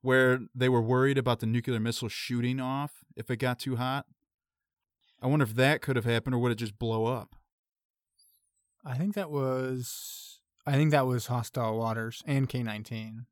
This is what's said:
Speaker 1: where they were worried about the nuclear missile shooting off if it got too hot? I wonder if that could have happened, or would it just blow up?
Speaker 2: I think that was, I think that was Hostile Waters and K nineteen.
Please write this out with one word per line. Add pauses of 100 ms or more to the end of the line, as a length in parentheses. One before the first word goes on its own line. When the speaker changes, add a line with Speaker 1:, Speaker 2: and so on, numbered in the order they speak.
Speaker 1:
where (160)
they
were
worried
about
the
nuclear
missile
shooting
off (120)
if
it
got
too
hot? (1120)
I
wonder
if
that
could
have
happened,
or
would
it
just
blow
up? (1500)
Speaker 2:
I
think
that
was, (260)
I
think
that
was
Hostile
Waters
and
K
nineteen.